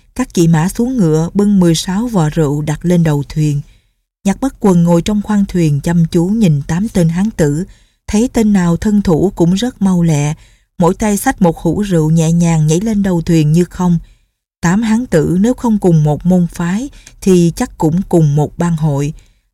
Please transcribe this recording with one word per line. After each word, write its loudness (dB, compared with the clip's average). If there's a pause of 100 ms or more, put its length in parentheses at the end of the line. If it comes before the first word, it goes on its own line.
(160)
các -6
chị 2
mã 2
xuống -4
ngựa, 0
bưng 2
mười 4
sáu -4
vò 0
rượu -2
đặt -6
lên 2
đầu 0
thuyền. -2 (640)
Nhạc -2
Bất -4
Quần 4
ngồi 2
trong -2
khoang 0
thuyền 0
chăm 0
chú 0
nhìn 0
tám -2
tên 0
hán -2
tử, -2 (420)
thấy 0
tên 2
nào 0
thân 0
thủ 0
cũng 2
rất -4
mau 0
lẹ, 0 (440)
mỗi 2
tay -2
xách -2
một 2
hũ -2
rượu 0
nhẹ 2
nhàng 2
nhảy 0
lên -2
đầu -2
thuyền 2
như 2
không. -2 (640)
Tám 0
hán -2
tử 0
nếu 2
không -2
cùng 2
một -2
môn 2
phái -6 (320)
thì 4
chắc -6
cũng 0
cùng 2
một -2
bang -2
hội. -2 (400)